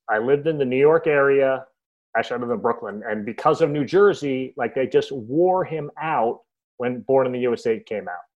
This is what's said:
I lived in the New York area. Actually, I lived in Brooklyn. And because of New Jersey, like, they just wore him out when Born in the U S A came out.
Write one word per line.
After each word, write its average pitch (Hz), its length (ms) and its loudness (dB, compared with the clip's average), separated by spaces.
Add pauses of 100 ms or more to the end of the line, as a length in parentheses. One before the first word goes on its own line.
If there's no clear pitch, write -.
(100)
I 110 80 0
lived 139 280 0
in 156 120 -2
the 139 80 0
New 127 100 -2
York 156 300 4
area. 139 580 2 (500)
Actually, 113 220 -2
I 120 40 -6
lived 120 120 -4
in 107 80 -4
Brooklyn. 110 480 -4
And 107 160 -6
because 135 380 0
of 151 80 2
New 143 160 -2
Jersey, 147 720 2
like, - 160 -4
they 131 120 0
just 139 240 2
wore 156 540 0
him 147 340 -8
out 143 440 -2 (340)
when 123 240 -4
Born 131 260 2
in 123 60 -4
the 123 80 -4
U 120 140 0
S 107 120 -10
A 110 140 0
came 98 280 -8
out. 87 180 -12 (140)